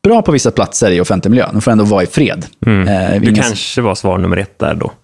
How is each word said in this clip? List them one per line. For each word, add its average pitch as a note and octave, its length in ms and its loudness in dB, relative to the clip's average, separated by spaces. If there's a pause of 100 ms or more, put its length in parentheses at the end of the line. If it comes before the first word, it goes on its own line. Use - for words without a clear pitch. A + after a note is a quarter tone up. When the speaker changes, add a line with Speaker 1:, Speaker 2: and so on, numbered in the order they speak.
Speaker 1:
bra A3 180 4
på F3+ 100 0
vissa B2+ 200 2
platser G#2 400 0
i F2 100 2
offentlig F#2+ 300 -2
miljö. B2 200 2
De G#2 100 -2
får A#2+ 100 0
ändå G#2+ 120 4
vara G2+ 200 2
i - 40 2
fred. C#3+ 380 -2 (200)
Speaker 2:
Mm. G2 220 2
Speaker 1:
Eh, F#2+ 220 0 (120)
Speaker 2:
Du A2+ 80 2
Speaker 1:
ingen G#2+ 140 2
Speaker 2:
kanske A#2 380 -4
var G2 140 0
svar F#2 220 -2
nummer F2+ 200 -2
ett G2 220 -8
där D#2 160 -2
då. - 160 -6 (120)